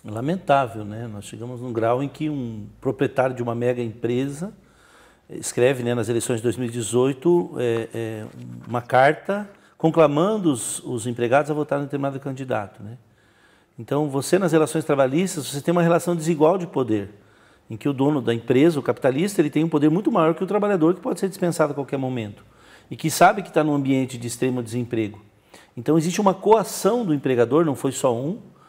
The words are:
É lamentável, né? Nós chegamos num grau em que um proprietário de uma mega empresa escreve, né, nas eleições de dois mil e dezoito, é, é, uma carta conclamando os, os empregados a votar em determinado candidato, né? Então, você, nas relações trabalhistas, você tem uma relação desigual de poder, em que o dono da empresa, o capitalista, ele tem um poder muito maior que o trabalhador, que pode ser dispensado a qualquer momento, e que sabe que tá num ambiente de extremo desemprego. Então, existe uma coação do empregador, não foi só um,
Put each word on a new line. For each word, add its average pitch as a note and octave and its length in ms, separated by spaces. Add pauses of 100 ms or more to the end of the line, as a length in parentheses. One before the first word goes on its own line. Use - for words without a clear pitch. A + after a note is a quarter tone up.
É G#2+ 60
lamentável, C3 720
né? G#2+ 240
Nós G#2 160
chegamos A#2 380
num B2+ 100
grau A2+ 320
em C#3 60
que D#3 200
um A#2 360 (160)
proprietário C3+ 520
de A#2+ 80
uma A#2 140
mega B2 260
empresa B2+ 680 (800)
escreve, B2 540
né, A#2+ 120
nas A2+ 140
eleições A#2 280
de G#2+ 60
dois A#2 140
mil B2 100
e - 20
dezoito, C3 880
é, A#2 360
é, A2 320 (420)
uma A#2+ 140
carta D#3 680 (280)
conclamando D#3+ 720
os, - 360
os A#2 200
empregados B2 460
a - 20
votar D3 240
em C#3+ 60
determinado C#3 340
candidato, B2+ 640
né? A2+ 160 (800)
Então, C#3+ 300
você, C#3 320
nas F3 140
relações D#3 320
trabalhistas, C#3+ 600
você C3+ 140
tem E3+ 140
uma F3 80
relação E3+ 340
desigual D#3+ 420
de F3+ 80
poder, A2 440 (600)
em A2+ 60
que B2 140
o - 20
dono C#3 300
da A#2 120
empresa, C#3 460
o C3 40
capitalista, C#3 580
ele D3 80
tem D3+ 120
um D#3+ 60
poder D#3 220
muito E3+ 200
maior E3+ 260
que E3 80
o F#3 40
trabalhador, F#3+ 460
que F3+ 80
pode A3 180
ser A#3 80
dispensado E3 460
a - 20
qualquer C#3 220
momento, B2 480 (440)
e - 60
que D3 160
sabe G3+ 300
que - 100
tá D#3+ 100
num D3+ 120
ambiente C3 440
de A#2 80
extremo B2 380
desemprego. A2+ 580 (540)
Então, D3 220
existe E3 240
uma G3 120
coação G#3+ 720
do F3 100
empregador, C3 520
não C#3+ 100
foi C3+ 160
só C3 240
um, D3 240 (300)